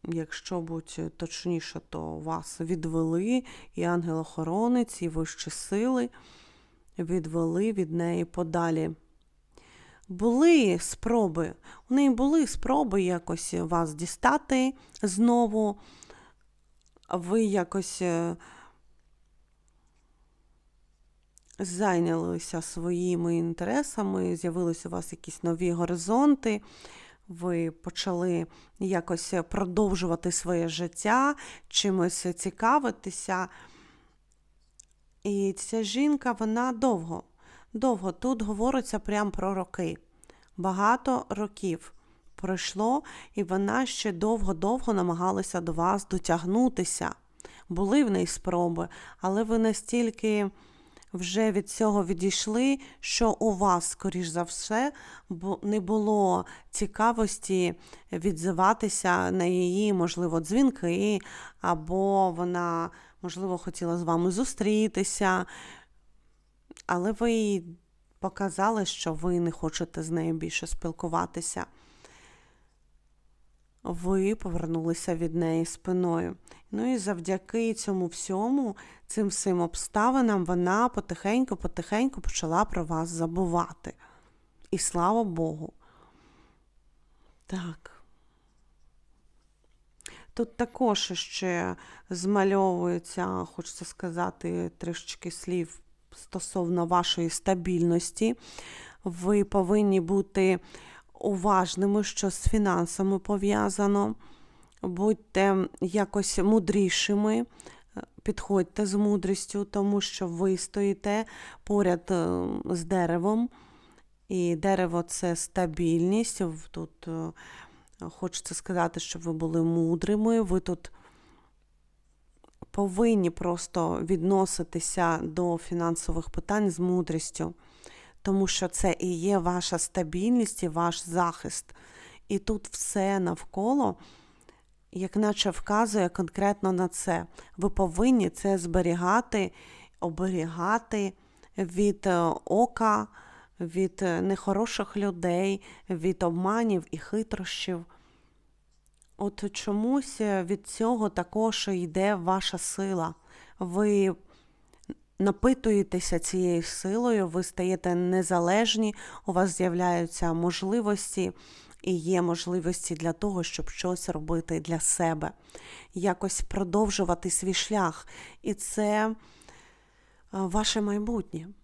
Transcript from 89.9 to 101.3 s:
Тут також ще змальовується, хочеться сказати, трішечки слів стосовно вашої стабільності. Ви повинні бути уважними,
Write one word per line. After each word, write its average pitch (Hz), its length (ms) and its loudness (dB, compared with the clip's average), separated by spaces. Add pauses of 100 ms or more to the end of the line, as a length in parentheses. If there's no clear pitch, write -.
Тут 233 220 -4
також 233 580 0
ще 180 640 -2 (340)
змальовується, 185 1300 0
хочеться - 400 -12
сказати, 175 920 -6
трішечки - 520 -8
слів 180 500 -6 (320)
стосовно 180 720 -2
вашої 175 440 2
стабільності. 175 1080 0 (680)
Ви 190 400 2
повинні 202 560 4
бути 190 600 2 (580)
уважними, 196 840 2